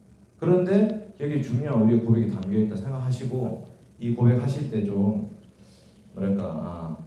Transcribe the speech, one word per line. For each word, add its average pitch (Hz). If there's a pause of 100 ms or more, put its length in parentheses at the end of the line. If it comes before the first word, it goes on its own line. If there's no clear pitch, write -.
(400)
그런데 185
여기 147
중요한 123
우리의 110
고백이 110
담겨 98
있다 104
생각하시고 123 (320)
이 117
고백하실 123
때 104
좀 101 (800)
뭐랄까, 98
아, 82